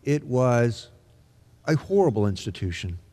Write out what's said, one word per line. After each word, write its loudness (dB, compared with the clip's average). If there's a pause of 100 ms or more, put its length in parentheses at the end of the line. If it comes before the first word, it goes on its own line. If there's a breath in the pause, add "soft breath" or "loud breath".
it -2
was 0 (760)
a 2
horrible 2
institution. -6 (140)